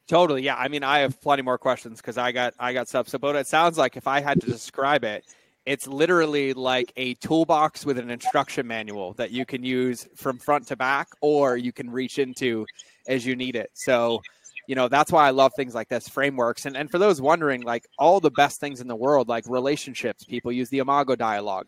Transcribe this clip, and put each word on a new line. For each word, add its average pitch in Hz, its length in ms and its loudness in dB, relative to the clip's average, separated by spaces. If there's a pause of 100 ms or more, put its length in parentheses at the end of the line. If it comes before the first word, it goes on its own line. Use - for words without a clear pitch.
Totally. 156 360 2
Yeah. 135 120 -2
I 127 120 -4
mean, 143 160 -6
I 143 160 2
have 135 200 0
plenty 139 220 0
more 127 160 -2
questions 117 420 -4
'cause 120 200 -8
I 123 120 0
got, 123 280 -2
I 123 140 -2
got 123 140 -4
stuff. 123 200 -2
So, 139 100 -6
but 143 180 -2
it 139 120 -4
sounds 165 280 4
like 135 220 0
if - 80 -10
I 139 160 0
had 143 200 0
to - 40 -4
describe 135 580 -2
it, 104 220 -6 (400)
it's 139 220 -6
literally 147 640 2
like 127 420 -2
a 127 200 -6
toolbox 156 720 0
with 131 100 0
an 120 140 -6
instruction 135 560 -2
manual 104 460 -8
that 107 180 -6
you 123 160 -4
can 123 160 -8
use 127 520 -2
from 127 220 -4
front 147 300 0
to 135 80 -8
back, 135 320 0 (140)
or 143 360 4
you 123 160 -4
can 120 160 -12
reach 127 300 -6
into 123 480 -2 (400)
as 127 180 -2
you 127 100 -2
need 127 200 -4
it. 107 180 -6
So, 117 480 0 (460)
you 135 80 -4
know, 127 120 2
that's 139 240 4
why 156 140 8
I 135 60 6
love 135 240 6
things 127 180 -6
like 113 160 -6
this, 120 180 -4
frameworks. 135 600 -2
And, 135 100 -10
and 147 140 -8
for 175 80 0
those 190 200 4
wondering, 143 420 2
like, 120 260 -4 (100)
all 170 220 6
the 156 100 4
best 143 300 2
things 139 220 -8
in 127 60 -14
the 120 80 -8
world, 127 320 2
like 117 200 -4
relationships, 127 760 -4
people 123 280 -8
use 123 180 -4
the 135 80 -4
Imago 135 380 2
dialogue, 104 520 -2